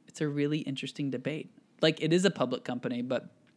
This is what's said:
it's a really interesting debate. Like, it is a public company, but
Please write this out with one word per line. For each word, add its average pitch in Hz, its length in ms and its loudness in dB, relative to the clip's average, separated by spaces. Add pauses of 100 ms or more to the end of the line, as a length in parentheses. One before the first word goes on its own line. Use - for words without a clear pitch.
it's - 140 -14
a 156 60 2
really 147 320 2
interesting 139 520 -4
debate. 135 400 -6 (300)
Like, 160 200 4
it 160 100 2
is 180 140 6
a 190 60 4
public 127 340 -2
company, 123 360 -4
but 123 280 -2 (280)